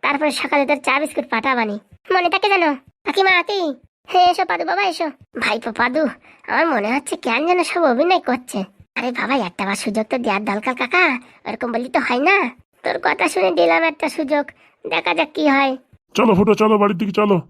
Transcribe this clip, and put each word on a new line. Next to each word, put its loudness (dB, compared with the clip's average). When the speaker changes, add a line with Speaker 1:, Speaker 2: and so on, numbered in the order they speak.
Speaker 1:
তারপরে 0
সকালে 0
তোর 2
চা 0
বিস্কুট -4
পাঠাবানি। -2
মনে 2
থাকে 0
যেন। 2
কাকিমা 2
আতি, -4
হ্যাঁ, 6
এসো 0
পাদু -2
বাবা, 0
এসো। -4
ভাইপো -4
পাদু, 2
আমার 2
মনে -2
হচ্ছে -6
কেন 0
যেন 2
সব -2
অভিনয় 2
করছে। -4
আরে -4
বাবা, -2
একটা -8
বার -4
সুযোগ -2
তো -2
দেওয়ার 0
দরকার -4
কাকা, 2
ওরকম -6
বললি -4
তো 4
হয় 0
না। 4
তোর -4
কথা 0
শুনে 2
দিলাম 4
একটা -6
সুযোগ, 0
দেখা -2
যাক -2
কি -2
হয়। 2
Speaker 2:
চলো 4
ফুটো, 4
চলো 4
বাড়ির 2
দিকে -4
চলো। 4